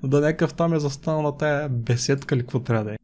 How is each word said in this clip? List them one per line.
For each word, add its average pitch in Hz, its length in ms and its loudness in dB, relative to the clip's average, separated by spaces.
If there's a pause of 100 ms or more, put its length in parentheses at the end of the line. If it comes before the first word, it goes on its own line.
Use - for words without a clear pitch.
Да, 139 180 4
някакъв 156 320 2
там 170 200 0
е 160 60 2
застанал 147 420 -2
на 143 160 -2
тая 147 320 0
беседка 123 640 0
или 123 60 2
какво 123 180 -4
трябва 113 260 0
да 104 80 -6
е. 107 100 -8